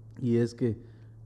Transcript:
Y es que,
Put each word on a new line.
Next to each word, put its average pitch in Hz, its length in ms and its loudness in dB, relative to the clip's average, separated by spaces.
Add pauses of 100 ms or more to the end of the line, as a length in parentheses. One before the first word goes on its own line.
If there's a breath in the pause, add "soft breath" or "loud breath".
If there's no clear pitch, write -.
(220)
Y 117 160 4
es 117 180 2
que, 113 220 0 (480 loud breath)